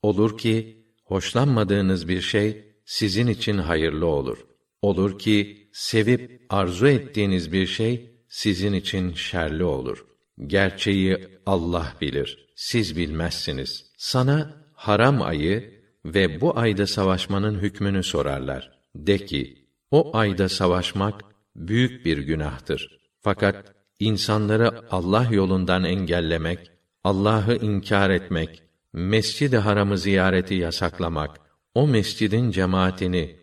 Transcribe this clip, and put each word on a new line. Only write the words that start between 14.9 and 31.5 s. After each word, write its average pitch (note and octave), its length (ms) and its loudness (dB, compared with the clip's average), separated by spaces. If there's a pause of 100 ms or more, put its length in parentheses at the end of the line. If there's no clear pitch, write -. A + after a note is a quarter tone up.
ayı G2 600 -4 (240)
ve F2 360 0
bu D3 180 0
ayda G2+ 280 0
savaşmanın G2 720 0
hükmünü G2 440 -2
sorarlar. C#2 680 -4 (240)
De F2 300 2
ki, C2+ 420 -8 (240)
o D3 260 2
ayda G2 320 2
savaşmak F#2+ 720 0 (340)
büyük B2 500 -2
bir D#2 120 2
günahtır. D2 840 -6 (220)
Fakat G2+ 540 -2 (240)
insanları G#2+ 720 2 (200)
Allah G2 400 2
yolundan F#2 520 2
engellemek, E2+ 880 -2 (320)
Allah'ı G#2 520 2
inkar G2+ 540 0
etmek, E2 540 -2 (300)
Mescid-i A2 640 0
Haram'ı G2+ 400 2
ziyareti F#2+ 560 2
yasaklamak, E2 840 -4 (340)